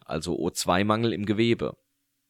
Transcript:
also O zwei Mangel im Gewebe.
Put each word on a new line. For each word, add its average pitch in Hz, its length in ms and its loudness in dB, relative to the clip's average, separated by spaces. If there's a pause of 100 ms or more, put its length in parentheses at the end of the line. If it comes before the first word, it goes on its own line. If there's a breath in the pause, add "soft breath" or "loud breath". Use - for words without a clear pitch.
also 82 320 -4
O 85 120 -2
zwei 92 340 2
Mangel 107 300 0
im 95 120 -4
Gewebe. 107 520 0 (520)